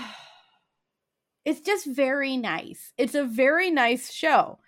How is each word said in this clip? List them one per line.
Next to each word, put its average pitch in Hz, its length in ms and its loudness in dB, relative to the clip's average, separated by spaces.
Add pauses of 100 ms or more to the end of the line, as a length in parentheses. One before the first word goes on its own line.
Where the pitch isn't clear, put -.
(1400)
it's 311 160 -2
just 381 260 -2
very 269 500 0
nice. 185 600 -8
It's 254 160 0
a 285 100 0
very 269 460 2
nice 247 420 2
show. 285 560 2